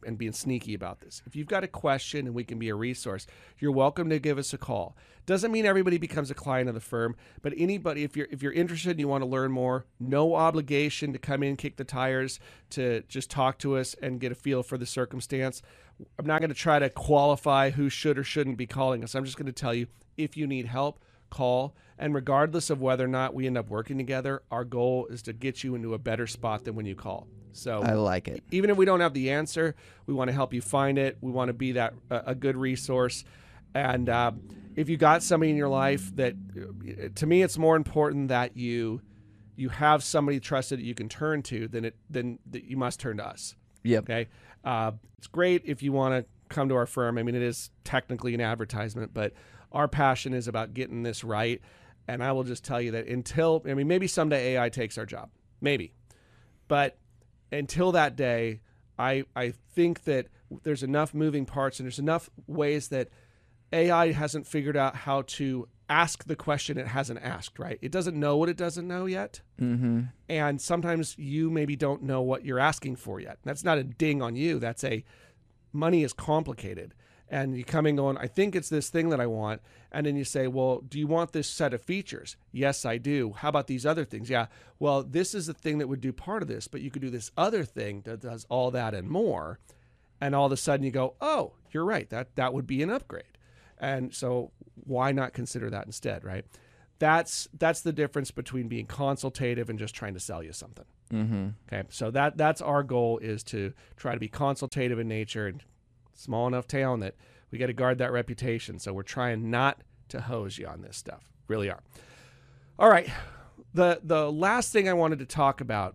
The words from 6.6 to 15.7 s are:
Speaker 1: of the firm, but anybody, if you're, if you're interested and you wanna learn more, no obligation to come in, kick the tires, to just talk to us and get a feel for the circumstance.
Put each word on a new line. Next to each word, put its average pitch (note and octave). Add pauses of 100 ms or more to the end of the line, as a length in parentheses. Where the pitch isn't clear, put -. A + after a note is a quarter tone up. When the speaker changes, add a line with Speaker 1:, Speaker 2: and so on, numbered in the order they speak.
Speaker 1:
of A#2
the A2+
firm, A#2 (260)
but C#3+
anybody, F3
if D3
you're, C#3+
if C3+
you're C#3
interested E3+
and E3
you C#3+
wanna C#3
learn C3
more, B2+ (140)
no D3
obligation D3
to C3
come C#3
in, C#3
kick -
the C3+
tires, C3 (340)
to B2
just -
talk C3
to C#3
us B2+
and B2+
get B2
a -
feel C3+
for B2+
the A#2+
circumstance. B2+ (580)